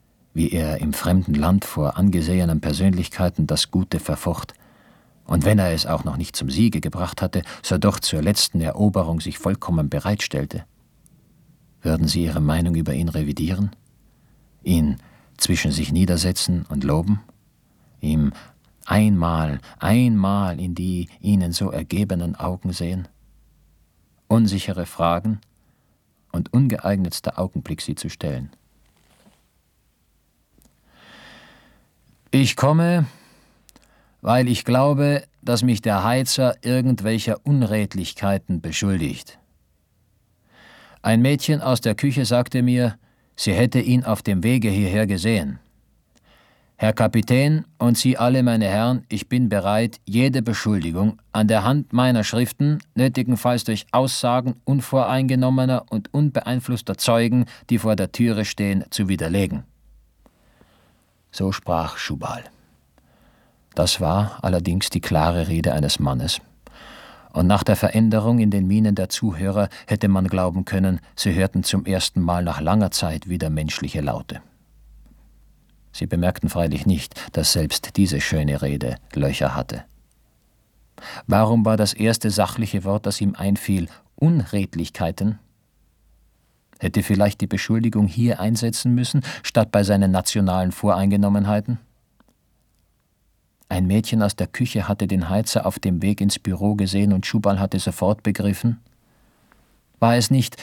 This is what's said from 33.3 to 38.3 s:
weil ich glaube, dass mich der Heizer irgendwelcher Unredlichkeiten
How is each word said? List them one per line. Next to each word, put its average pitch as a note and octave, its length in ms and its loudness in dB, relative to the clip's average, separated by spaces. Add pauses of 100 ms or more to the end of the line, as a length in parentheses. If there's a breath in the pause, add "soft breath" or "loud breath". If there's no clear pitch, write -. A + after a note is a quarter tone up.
weil B2 280 2
ich A#2 160 0
glaube, C#3+ 600 2 (180)
dass A#2 200 0
mich A#2+ 200 2
der G2+ 220 0
Heizer B2+ 580 0
irgendwelcher A#2 840 0
Unredlichkeiten G2+ 1160 -2